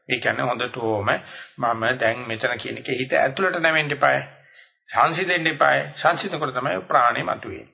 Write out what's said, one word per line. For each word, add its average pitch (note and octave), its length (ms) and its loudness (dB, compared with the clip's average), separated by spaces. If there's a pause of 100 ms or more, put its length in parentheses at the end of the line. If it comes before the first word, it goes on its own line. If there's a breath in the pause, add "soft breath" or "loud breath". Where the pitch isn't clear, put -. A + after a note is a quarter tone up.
ඒ B2+ 180 -4
කියන්නේ A#2+ 260 0
හොඳටම A#2 640 -2 (460 loud breath)
මම A#2 280 0 (120)
දැන් A#2 260 0
මෙතන A#2+ 340 -4
කියන A#2 220 -10
එකේ B2+ 200 -4
හිත C3 160 -2
ඇතුළට F3+ 440 2
නැවෙන්න D#3+ 340 2
එපායි. C#3 300 2 (680 soft breath)
සංසිඳෙන්න E3 580 2
එපායි. C#3+ 340 4 (120)
සංසිඳනකොට D#3 600 -2
තමයි B2+ 300 -2
ප්‍රාණය B2 400 4
මතුවේ. A2 500 -6